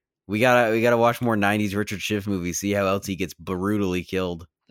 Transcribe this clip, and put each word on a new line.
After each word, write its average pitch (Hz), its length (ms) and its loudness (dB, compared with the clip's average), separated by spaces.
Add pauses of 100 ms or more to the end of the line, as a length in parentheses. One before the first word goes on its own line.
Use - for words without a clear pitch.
(260)
We 104 140 -2
gotta, 123 320 4
we 113 100 2
gotta 120 160 4
watch 117 240 2
more 117 140 2
nineties 101 380 2
Richard 101 280 -4
Schiff 104 240 -4
movies, 87 340 -4
see 101 120 -2
how 101 140 0
else 98 200 -2
he 98 100 -4
gets 87 180 -6
brutally 92 680 -2
killed. 87 420 -6 (240)